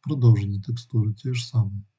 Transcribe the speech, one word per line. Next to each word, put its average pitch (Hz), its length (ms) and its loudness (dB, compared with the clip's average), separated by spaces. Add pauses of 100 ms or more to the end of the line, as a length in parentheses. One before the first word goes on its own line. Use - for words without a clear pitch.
продовження 104 600 2
текстури 110 520 -4
тієї 127 220 -8
ж 120 120 -6
самої. 101 360 -4 (160)